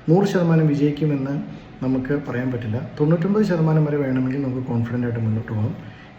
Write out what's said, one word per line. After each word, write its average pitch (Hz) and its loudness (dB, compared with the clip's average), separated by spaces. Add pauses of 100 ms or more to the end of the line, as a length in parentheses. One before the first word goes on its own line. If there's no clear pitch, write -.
നൂറ് 190 6
ശതമാനം 165 4
വിജയിക്കുമെന്ന് 143 0 (500)
നമുക്ക് 131 0
പറയാൻ 123 -4
പറ്റില്ല. 117 -4 (100)
തൊണ്ണൂറ്റൊമ്പത് 170 2
ശതമാനം 160 2
വരെ 147 0
വേണമെങ്കിൽ 131 0
നമുക്ക് 127 -4
കോൺഫിഡൻ്റ് 120 -2
ആയിട്ട് 117 -4
മുന്നോട്ട് 110 -2
പോകാം. 110 -2 (420)